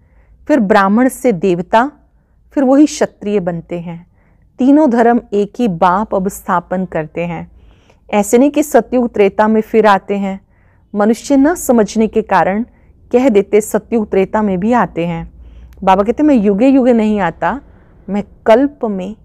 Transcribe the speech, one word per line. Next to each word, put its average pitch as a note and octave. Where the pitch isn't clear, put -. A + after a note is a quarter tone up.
फिर D4
ब्राह्मण G#3
से B3+
देवता, G3
फिर C#4+
वही C#4
क्षत्रिय G#3
बनते F3
हैं। E3+
तीनों C#4+
धर्म A#3
एक G3+
ही B3
बाप F#3
अब F#3+
स्थापन F#3
करते E3+
हैं। E3+
ऐसे G#3
नहीं C#4+
कि C#4+
सतयुग A#3+
त्रेता G#3
में A3
फिर G#3+
आते G3+
हैं। G3
मनुष्य A3
न C#4+
समझने A3+
के G#3+
कारण F#3+
कह B3+
देते G#3
सतयुग G#3+
त्रेता F#3+
में F#3+
भी G#3+
आते F3+
हैं। E3
बाबा F#3+
कहते, A#3
"मैं D4+
युगे G#3
युगे C4
नहीं G#3+
आता, F3+
मैं G3+
कल्प B3+
में G3+